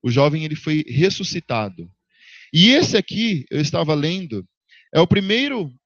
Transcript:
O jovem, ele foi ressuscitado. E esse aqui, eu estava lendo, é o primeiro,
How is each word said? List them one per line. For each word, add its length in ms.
O 80
jovem, 360
ele 100
foi 320
ressuscitado. 1040
E 180
esse 280
aqui, 540
eu 100
estava 320
lendo, 520
é 60
o 80
primeiro, 640